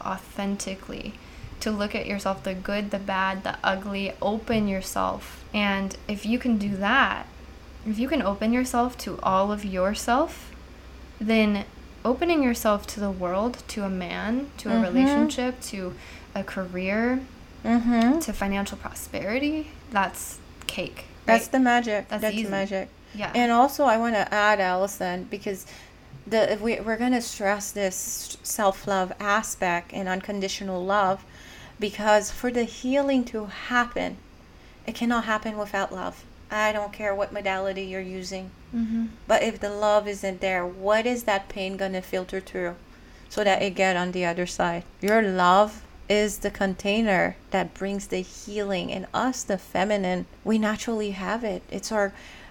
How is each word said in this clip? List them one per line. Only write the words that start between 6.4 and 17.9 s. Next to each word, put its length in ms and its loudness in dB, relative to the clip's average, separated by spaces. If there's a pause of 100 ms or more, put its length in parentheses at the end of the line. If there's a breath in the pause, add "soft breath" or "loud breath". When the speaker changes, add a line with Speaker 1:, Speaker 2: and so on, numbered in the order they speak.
Speaker 1:
can 180 2
do 180 0
that, 500 2 (640)
if 100 -2
you 100 0
can 120 2
open 320 0
yourself 460 0
to 240 -8
all 300 4
of 120 -4
yourself, 840 0 (720)
then 440 4 (400)
opening 380 4
yourself 460 2
to 120 -8
the 100 0
world, 580 -2
to 160 -6
a 40 -2
man, 680 -4
to 100 -6
a 40 0
Speaker 2:
Mm-hmm. 100 4
Speaker 1:
relationship, 800 4
to 320 -8 (400 loud breath)
a 80 -4
career, 800 0 (440)
Speaker 2:
Mm-hmm. 560 6